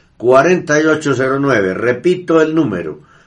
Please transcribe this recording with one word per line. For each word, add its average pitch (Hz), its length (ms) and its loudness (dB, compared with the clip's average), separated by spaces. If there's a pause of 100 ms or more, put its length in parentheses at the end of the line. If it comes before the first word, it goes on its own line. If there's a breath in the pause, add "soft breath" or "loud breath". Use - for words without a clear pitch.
(180 soft breath)
cuarenta 151 640 2
y 156 40 2
ocho 151 300 0
cero 131 240 -2
nueve. 110 360 0
Repito 160 680 0
el 156 140 0
número, 87 460 -4 (260 soft breath)